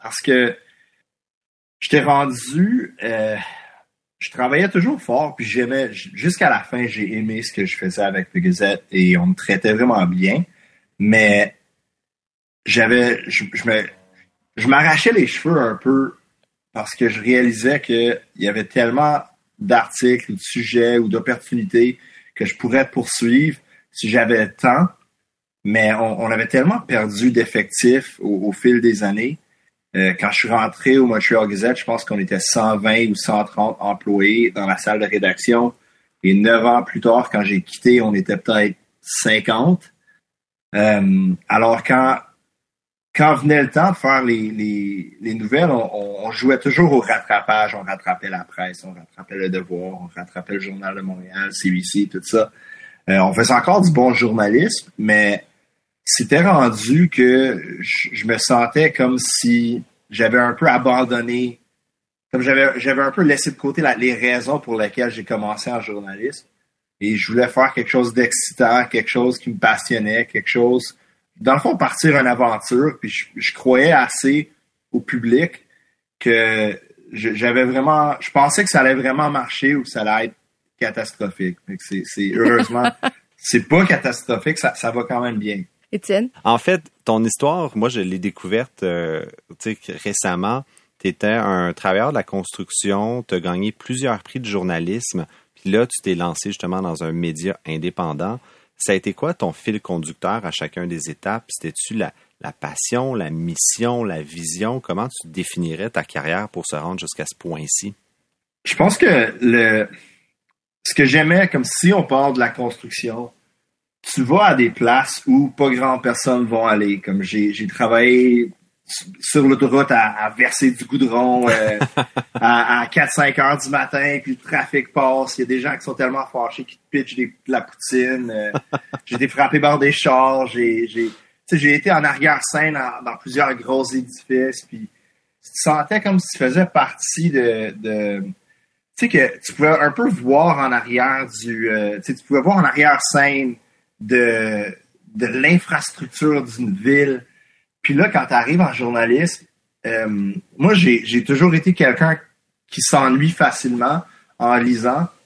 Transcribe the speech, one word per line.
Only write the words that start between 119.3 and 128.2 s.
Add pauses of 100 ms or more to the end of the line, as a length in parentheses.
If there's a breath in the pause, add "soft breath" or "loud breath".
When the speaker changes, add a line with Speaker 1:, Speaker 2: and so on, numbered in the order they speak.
Speaker 1:
l'autoroute
à,
à
verser
du
goudron,
euh, (280)
<laughs>
à,
à
quatre,
cinq
heures
du
matin,
puis
le
trafic
passe.
Il
y
a
des
gens
qui
sont
tellement
fâchés
qu'ils
te
pitchent
des,
de (160)
la
poutine.